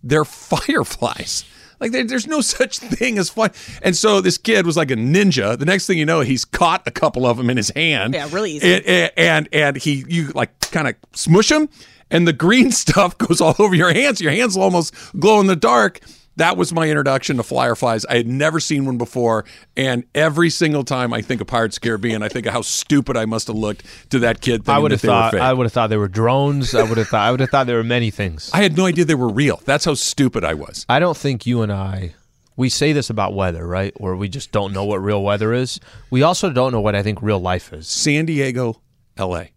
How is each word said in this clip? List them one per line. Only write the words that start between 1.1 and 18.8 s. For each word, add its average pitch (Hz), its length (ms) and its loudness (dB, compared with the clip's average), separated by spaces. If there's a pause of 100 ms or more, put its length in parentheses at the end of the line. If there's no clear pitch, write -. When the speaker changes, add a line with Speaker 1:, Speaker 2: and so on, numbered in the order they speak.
Speaker 1:
Like, 226 100 -4
there, 254 140 -2
there's 233 240 -4
no 311 120 -2
such - 380 -2
thing 233 400 -4
as 180 120 0
fly. 214 200 0 (320)
And 180 140 2
so 202 240 2
this 180 180 0
kid 185 280 2
was 160 100 0
like 151 160 0
a - 40 0
ninja. 127 640 2
The 135 60 -4
next 180 240 0
thing 185 100 0
you 151 80 0
know, 160 140 2
he's 127 240 0
caught 175 420 0
a - 60 -8
couple 127 340 0
of 120 120 2
them 123 120 0
in 127 60 0
his 107 140 -2
hand. 139 440 0
Speaker 2:
Yeah, 151 160 -6
really 190 220 -4
easy. 151 220 2
Speaker 1:
And, - 120 -2
and, 175 300 2
and, 165 360 2
and 143 260 2
he, 135 300 -2
you, 165 200 0
like, 139 220 -4 (100)
kinda 147 340 -4 (180)
smush 190 380 4
him, 302 180 2 (400)
and 170 200 2
the 165 40 2
green 226 380 4
<laughs> - 0 -
stuff 180 480 0
goes - 220 2
all 160 180 4
over 202 160 4
your 175 180 4
hands. 254 280 0
Your 156 100 0
hands 208 240 0
will 190 80 0
almost 180 320 0 (240)
glow 208 220 6
in 190 80 4
the 185 80 4
dark. 220 420 2 (380)
That 170 200 2
was 180 160 0
my 165 160 0
introduction 139 480 0
to 117 60 -2
fireflies. 120 640 0
I 120 100 -2
had 120 100 0
never 147 320 0
seen 143 280 -2